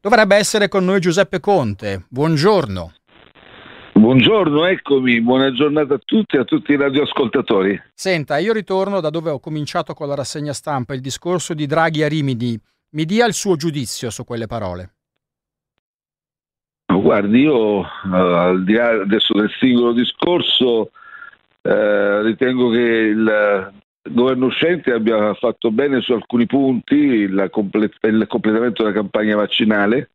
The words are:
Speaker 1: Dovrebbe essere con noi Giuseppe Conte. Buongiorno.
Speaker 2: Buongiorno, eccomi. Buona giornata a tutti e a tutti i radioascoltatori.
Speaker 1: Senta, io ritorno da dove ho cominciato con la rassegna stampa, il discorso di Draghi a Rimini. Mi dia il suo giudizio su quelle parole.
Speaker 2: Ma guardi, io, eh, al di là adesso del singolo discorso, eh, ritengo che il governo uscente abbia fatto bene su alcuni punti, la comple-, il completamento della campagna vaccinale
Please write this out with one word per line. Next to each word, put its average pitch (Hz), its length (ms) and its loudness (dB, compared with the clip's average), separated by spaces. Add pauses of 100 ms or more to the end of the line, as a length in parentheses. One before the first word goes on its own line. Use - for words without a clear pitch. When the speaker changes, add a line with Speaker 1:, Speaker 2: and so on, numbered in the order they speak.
(100)
Speaker 1:
Dovrebbe 214 240 6
essere 208 320 2
con 185 180 0
noi 190 140 2
Giuseppe 180 400 0
Conte. 104 680 -2
Buongiorno. 143 880 0 (960)
Speaker 2:
Buongiorno, 147 720 4
eccomi. 131 560 0
Buona 131 320 2
giornata 147 420 0
a 120 100 -4
tutti 208 300 -2
e 135 60 2
a 117 40 0
tutti - 280 -2
i 147 40 2
radioascoltatori. 123 1040 0 (140)
Speaker 1:
Senta, 156 440 -2
io 208 140 -2
ritorno 190 480 -2
da 156 80 -4
dove 160 220 -4
ho 135 80 -6
cominciato 156 560 -8
con 143 140 -10
la 143 80 -4
rassegna 147 360 -8
stampa, 139 420 -6
il 127 60 -8
discorso 170 540 -6
di 151 100 -6
Draghi 160 380 0
a 151 60 0
Rimini. 127 500 -4 (320)
Mi 156 140 -6
dia 214 200 0
il 220 100 0
suo 196 200 -2
giudizio 139 560 -6
su - 140 -12
quelle 117 240 -8
parole. 92 460 -10 (2000)
Speaker 2:
Ma 90 60 0
guardi, 107 440 2
io, 110 400 2
eh, 85 40 -8 (240)
al 90 540 2
di 98 80 0
là 117 160 2
adesso 104 440 0
del 104 280 0
singolo 120 320 2
discorso, 123 1000 0 (720)
eh, 104 600 0
ritengo 123 480 0
che 117 100 2
il 107 920 0 (300)
governo 127 440 0
uscente 143 460 -2
abbia 107 420 0
fatto 117 360 -2
bene 135 300 2
su 123 140 0
alcuni 117 320 0
punti, 131 840 2
la 95 220 0
comple-, 104 400 -2 (100)
il 107 260 2
completamento 110 560 -2
della 104 120 0
campagna 107 420 0
vaccinale 107 800 0